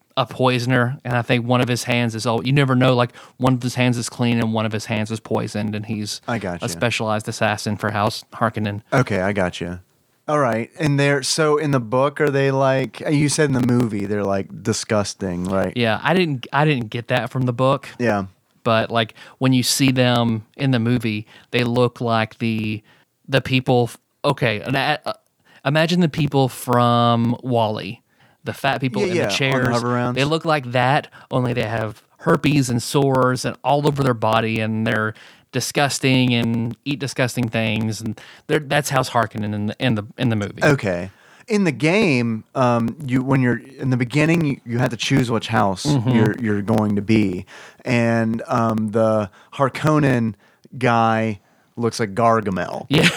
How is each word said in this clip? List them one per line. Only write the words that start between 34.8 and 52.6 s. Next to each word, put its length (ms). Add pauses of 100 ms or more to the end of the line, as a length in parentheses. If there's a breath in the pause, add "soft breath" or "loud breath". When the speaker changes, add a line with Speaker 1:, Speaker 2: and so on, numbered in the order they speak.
Speaker 1:
they're 260 (380 loud breath)
disgusting 800
and 420 (100)
eat 140
disgusting 500
things, 520
and 180 (280 loud breath)
they're, 120
that's 300
House 200
Harkonnen 440
in 140
the, 120
in 160
the, 100 (120)
in 120
the 60
movie. 280
Speaker 2:
Okay. 480 (360 soft breath)
In 180
the 80
game, 680 (120)
um, 500
you, 160
when 200
you're 180
in 320
the 60
beginning, 480
you, 200
you 140
have 120
to 60
choose 320
which 200
house 360
Speaker 1:
Mm-hmm. 240
Speaker 2:
you're, 300
you're 220
going 340
to 60
be, 440 (400 loud breath)
and, 640
um, 440
the 380 (240 soft breath)
Harkonnen 800 (420 soft breath)
guy 640 (360 soft breath)
looks 240
like 140
Gargamel 720